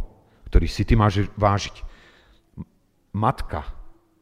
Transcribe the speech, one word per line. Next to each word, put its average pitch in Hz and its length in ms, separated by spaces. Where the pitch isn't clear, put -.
ktorý 82 240
si - 160
ty - 80
máš 104 400
vážiť.“ 101 480
Matka 104 480